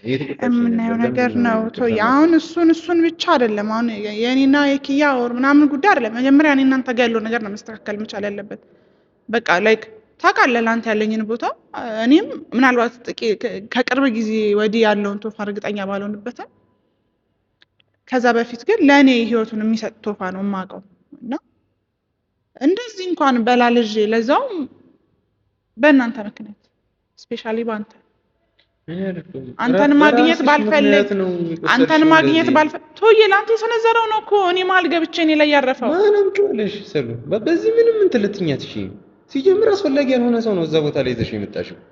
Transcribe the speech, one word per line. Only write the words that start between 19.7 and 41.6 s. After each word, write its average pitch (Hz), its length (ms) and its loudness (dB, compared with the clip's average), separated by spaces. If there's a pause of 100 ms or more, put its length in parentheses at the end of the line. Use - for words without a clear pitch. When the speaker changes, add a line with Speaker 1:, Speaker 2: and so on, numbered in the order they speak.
Speaker 2:
ቶፋ 208 200 -8 (100)
ነው 190 120 -10
የማውቀው። 196 400 -8 (320)
እና 247 200 -12 (1300)
እንደዚህ 392 440 -4
እንኳን 302 360 0
በላልዤ 240 520 2 (140)
ለዛውም 285 480 -2 (1200)
በእናንተ 262 460 2
ምክንያት 208 360 -18 (580)
ስፔሻሊ 226 460 -6
በአንተ 214 280 -6 (960)
Speaker 1:
እኔ 170 140 -10
አይደለሁም። 165 440 -10 (140)
Speaker 2:
አንተን 285 320 2
Speaker 1:
ራ-፣ 285 60 6
Speaker 2:
ማግኘት 302 320 6
Speaker 1:
በራስሽ 330 160 0
Speaker 2:
ባልፈልግ፣ 294 380 2
Speaker 1:
ምክንያት 208 300 2
ነው 185 160 -2 (100)
የቆሰልሽው 165 320 -4
Speaker 2:
አንተን 311 320 4
ማግኘት 320 340 4
Speaker 1:
እንደዚህ። 311 180 2
Speaker 2:
ባልፈ-፣ 311 260 0 (140)
ቶዬ 440 320 4
ለአንተ 403 240 0
የሰነዘረው 453 560 0
ነው 440 120 -2
እኮ 427 140 -4 (120)
እኔ 359 180 0
መሀል 370 240 2
ገብቼ 320 320 -2
እኔ 311 160 2
ላይ 302 140 4
ያረፈው። 262 420 0
Speaker 1:
ማን 415 240 2
አምጪዋለሽ 381 580 0 (140)
ሰሉ? 135 200 -4 (140)
በ-፣ 190 200 -4
በዚህ 339 320 0
ምንም 453 260 4
እንትን 320 220 2
ልትይኝ 196 300 -2
አትችይም። 101 400 -8 (400)
ሲጀምር 381 380 2
አስፈላጊ 285 400 0
ያልሆነ 240 320 2
ሰው 226 120 -2
ነው 170 100 -2
እዛ 156 160 -4
ቦታ 147 200 -2
ላይ 127 120 -2
ይዘሽ 117 200 -4
የመጣሽው። 95 460 -8 (140)